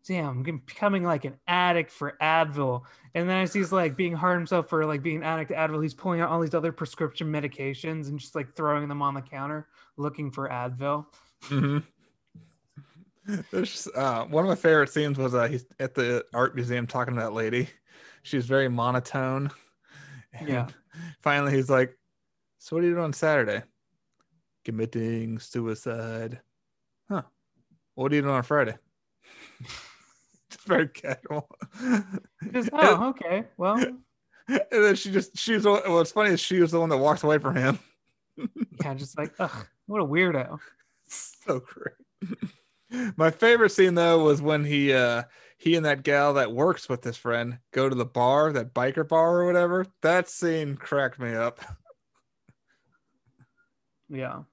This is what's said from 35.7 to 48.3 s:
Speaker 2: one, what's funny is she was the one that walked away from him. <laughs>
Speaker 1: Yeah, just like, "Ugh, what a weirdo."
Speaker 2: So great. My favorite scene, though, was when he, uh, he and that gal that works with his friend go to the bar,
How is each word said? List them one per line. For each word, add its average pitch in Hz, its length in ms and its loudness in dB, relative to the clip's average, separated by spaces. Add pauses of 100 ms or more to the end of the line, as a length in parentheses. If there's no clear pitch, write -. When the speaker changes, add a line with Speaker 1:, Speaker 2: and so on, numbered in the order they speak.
Speaker 2:
one, 202 200 2
what's 165 200 4
funny 214 200 4
is 165 80 2
she 185 200 0
was 165 120 6
the 170 80 2
one 165 100 0
that 143 80 4
walked 143 260 2
away 151 140 4
from 135 180 -2
him. 131 280 2
<laughs> - 60 -20 (920)
Speaker 1:
Yeah, 139 100 -4
just 135 240 -12
like, 156 220 -6
"Ugh, 123 280 -6 (180)
what 208 160 -2
a 160 40 0
weirdo." 151 540 0 (480)
Speaker 2:
So - 520 -6
great. - 360 -14 (1200)
My 160 140 4
favorite 226 400 6
scene, 185 240 6
though, 170 280 6
was 147 180 6
when 151 240 0
he, 143 280 2
uh, 120 300 2 (340)
he 165 180 2
and 160 100 0
that 139 180 0
gal 143 320 4
that 123 180 2
works 165 360 0
with 123 140 -4
his 117 140 -8
friend 120 420 -4 (120)
go 131 180 2
to 131 60 -2
the 120 100 0
bar, 135 480 4